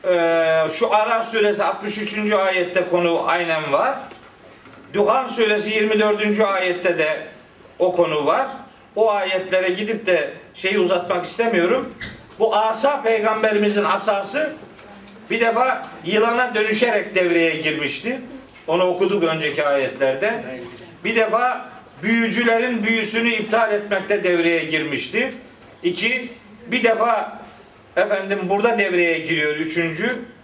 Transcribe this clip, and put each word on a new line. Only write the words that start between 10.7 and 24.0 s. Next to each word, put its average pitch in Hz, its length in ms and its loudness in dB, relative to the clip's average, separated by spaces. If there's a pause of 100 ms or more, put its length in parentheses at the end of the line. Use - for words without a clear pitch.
uzatmak 180 460 0
istemiyorum. 226 720 0 (440)
Bu 202 180 2
asa 220 460 2
peygamberimizin 214 800 2
asası 202 680 -2 (760)
bir 226 100 -2
defa 233 460 2 (180)
yılana 226 500 2
dönüşerek 214 600 0
devreye 165 420 2
girmişti. 156 640 -4 (460)
Onu 175 180 2
okuduk 185 400 2
önceki 151 420 0
ayetlerde. 139 760 0 (600)
Bir 226 120 -2
defa 233 520 0 (340)
büyücülerin 226 800 2
büyüsünü 220 460 0
iptal 220 440 0
etmekte 202 520 -2